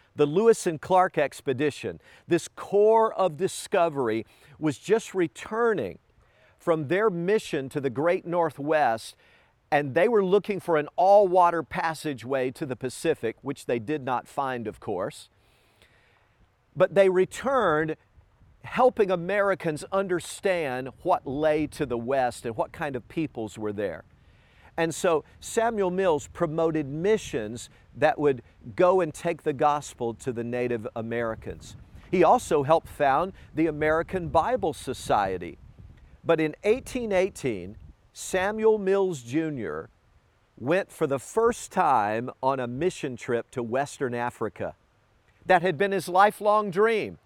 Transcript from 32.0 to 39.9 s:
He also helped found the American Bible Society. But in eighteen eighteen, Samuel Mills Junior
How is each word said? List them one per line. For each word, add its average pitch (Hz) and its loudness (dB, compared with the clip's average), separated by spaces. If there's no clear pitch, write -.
He 185 4
also 170 4
helped 156 2
found 147 0
the 160 0
American 160 -2
Bible 180 0
Society. 98 -2
But 156 2
in 156 -2
eighteen 220 -2
eighteen, 113 -2
Samuel 214 2
Mills 190 0
Junior 117 -4